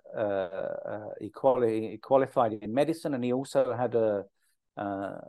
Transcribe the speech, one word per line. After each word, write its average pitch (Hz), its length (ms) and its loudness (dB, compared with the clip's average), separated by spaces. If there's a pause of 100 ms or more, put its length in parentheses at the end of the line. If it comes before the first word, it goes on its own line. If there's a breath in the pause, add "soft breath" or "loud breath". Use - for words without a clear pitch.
(140)
a, 123 80 -2
a, 98 840 -4 (100)
he 104 120 -8
quali-, 113 640 2
he 107 40 -12
qualified 131 560 2
in 107 220 -6
medicine, 147 400 0
and 123 100 -2
he 123 80 2
also 131 400 0
had 117 220 0
a, 107 300 2 (520)
uh, 101 420 -6 (100)